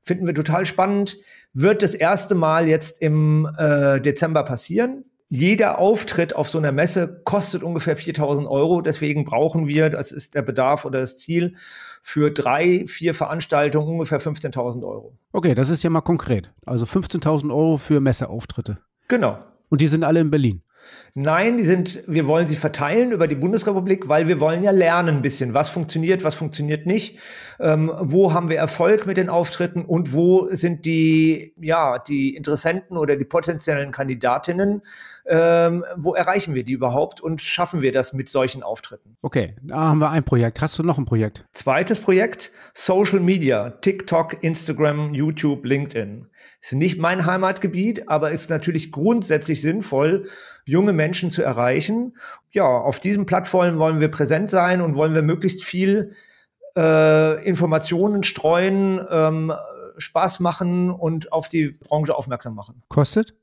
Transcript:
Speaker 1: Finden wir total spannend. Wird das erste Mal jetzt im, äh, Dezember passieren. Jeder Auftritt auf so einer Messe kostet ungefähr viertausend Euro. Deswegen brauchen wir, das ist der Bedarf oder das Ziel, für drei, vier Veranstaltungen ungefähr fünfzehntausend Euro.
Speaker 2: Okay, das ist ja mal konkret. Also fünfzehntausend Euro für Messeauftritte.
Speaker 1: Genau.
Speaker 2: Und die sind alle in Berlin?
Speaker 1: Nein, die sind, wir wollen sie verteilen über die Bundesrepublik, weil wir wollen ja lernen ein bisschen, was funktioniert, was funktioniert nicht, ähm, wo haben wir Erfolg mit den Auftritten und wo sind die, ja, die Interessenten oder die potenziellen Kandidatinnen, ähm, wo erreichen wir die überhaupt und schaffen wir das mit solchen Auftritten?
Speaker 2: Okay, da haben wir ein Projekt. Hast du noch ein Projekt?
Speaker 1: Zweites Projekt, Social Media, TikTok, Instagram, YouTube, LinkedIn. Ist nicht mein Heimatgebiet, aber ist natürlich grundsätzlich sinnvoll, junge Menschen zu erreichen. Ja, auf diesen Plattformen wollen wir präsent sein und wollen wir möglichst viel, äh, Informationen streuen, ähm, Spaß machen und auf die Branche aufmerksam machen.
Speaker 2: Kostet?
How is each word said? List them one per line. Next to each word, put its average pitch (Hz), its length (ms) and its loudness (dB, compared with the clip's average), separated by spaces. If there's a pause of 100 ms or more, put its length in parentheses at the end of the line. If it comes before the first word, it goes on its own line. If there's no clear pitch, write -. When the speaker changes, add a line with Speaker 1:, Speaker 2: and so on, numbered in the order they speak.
Speaker 1:
Finden 180 240 -4
wir 170 80 -2
total 156 320 0
spannend. 202 520 0 (340)
Wird 196 320 2
das - 100 0
erste 185 420 0
Mal 160 320 2
jetzt 156 340 0
im, 156 560 2
äh, 143 420 4
Dezember 147 440 0
passieren. 226 600 -4 (240)
Jeder 185 520 2
Auftritt 180 560 0
auf 151 120 -2
so 165 100 -6
einer 151 140 0
Messe 170 540 0
kostet - 380 -2
ungefähr 165 340 -2
viertausend 147 500 -2
Euro. 165 340 2
Deswegen 151 440 -2
brauchen 156 420 0
wir, 151 220 2
das - 220 -6
ist - 240 -14
der 139 80 -2
Bedarf 131 420 0
oder 135 160 -2
das 127 160 -8
Ziel, 170 380 -2 (460)
für 147 300 0
drei, 151 560 2
vier 165 260 -4
Veranstaltungen 151 760 -2
ungefähr 160 300 -4
fünfzehntausend 123 680 -6
Euro. 107 320 -14 (160)
Speaker 2:
Okay, 170 200 2
das 131 160 2
ist 165 140 0
ja 170 60 2
mal 165 120 2
konkret. 131 520 -2 (120)
Also 117 200 -2
fünfzehntausend 156 680 -2
Euro 156 260 2
für 147 220 2
Messeauftritte. 120 800 -2 (300)
Speaker 1:
Genau. 190 320 0 (300)
Speaker 2:
Und 147 120 2
die 160 60 4
sind 160 160 2
alle 160 180 4
in 151 100 2
Berlin? 123 300 0 (520)
Speaker 1:
Nein, 170 440 2
die 214 80 0
sind, 180 420 0
wir 156 180 0
wollen 160 220 2
sie 151 80 0
verteilen 160 560 0
über 165 160 2
die 143 80 -2
Bundesrepublik, 185 720 0
weil 156 200 2
wir 165 120 2
wollen 165 240 2
ja 202 80 4
lernen 170 460 4
ein 131 40 0
bisschen, 131 320 -2
was 147 160 2
funktioniert, 170 540 -2
was 156 100 0
funktioniert 151 540 -6
nicht, - 320 -2 (400)
ähm, 156 400 2
wo 175 340 4
haben 170 160 0
wir 160 80 0
Erfolg 196 480 2
mit 185 120 -2
den 180 120 0
Auftritten 175 540 -2
und 160 300 -2
wo 180 380 4
sind 170 340 -2
die, 160 760 2
ja, 156 400 0
die 135 360 -2
Interessenten 165 600 -4
oder 143 200 2
die 135 80 -4
potenziellen 156 680 -2
Kandidatinnen, 139 880 -2 (440)
ähm, 170 580 4 (120)
wo 165 200 -2
erreichen 180 400 0
wir 123 80 -2
die 123 100 -4
überhaupt 131 480 -2
und 165 200 -6
schaffen 170 400 -2
wir 131 100 2
das 131 220 -2
mit 131 160 -8
solchen 131 340 -2
Auftritten? 110 580 -14
Speaker 2:
Okay, 113 400 -2
da 135 140 -12
haben 156 240 2
wir 151 100 2
ein 151 140 0
Projekt. 120 380 0
Hast 156 180 -4
du 156 40 -4
noch 165 140 0
ein 135 80 -4
Projekt? 110 460 -2
Speaker 1:
Zweites 180 480 0
Projekt, - 520 0 (220)
Social 196 460 2
Media, 139 500 2
TikTok, 170 720 -2
Instagram, 151 720 -2
YouTube, 151 520 -2
LinkedIn. 120 600 -4 (340)
Ist - 120 -10
nicht 160 260 0
mein 175 260 0
Heimatgebiet, 190 840 -2
aber 151 240 0
ist 160 180 -6
natürlich 156 420 -4
grundsätzlich 156 680 0
sinnvoll, 170 680 0 (380)
junge 190 280 2
Menschen 156 380 0
zu 170 100 -4
erreichen. 151 760 0 (360)
Ja, 196 140 2
auf 127 340 0
diesen 202 260 -2
Plattformen 175 540 0
wollen 160 200 2
wir 151 100 2
präsent 156 420 -2
sein 180 300 2
und 160 140 0
wollen 156 200 2
wir 156 80 2
möglichst 180 400 -2
viel, 196 480 0 (680)
äh, 156 680 4
Informationen 175 760 0
streuen, 190 760 2 (100)
ähm, 160 420 0 (460)
Spaß 175 420 -2
machen 180 520 0
und 165 420 -4
auf 160 160 -2
die 156 200 0
Branche 151 460 -2
aufmerksam 120 400 -8
machen. - 320 -20
Speaker 2:
Kostet? - 540 0